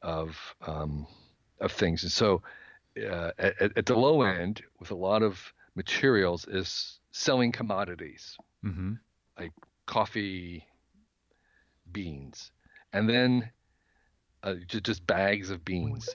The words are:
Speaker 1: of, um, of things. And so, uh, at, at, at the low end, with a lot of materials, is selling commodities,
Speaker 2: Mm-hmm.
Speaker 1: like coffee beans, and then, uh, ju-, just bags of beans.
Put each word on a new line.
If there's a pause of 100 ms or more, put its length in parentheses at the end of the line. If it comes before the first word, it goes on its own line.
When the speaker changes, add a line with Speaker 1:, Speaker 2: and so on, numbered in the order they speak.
Speaker 1:
of, (300)
um, (540)
of
things.
And
so, (540)
uh,
at,
at,
at
the
low
end, (160)
with
a
lot
of (220)
materials,
is (120)
selling
commodities, (280)
Speaker 2:
Mm-hmm. (440)
Speaker 1:
like (340)
coffee (1300)
beans, (420)
and
then, (920)
uh, (120)
ju-,
just
bags
of
beans.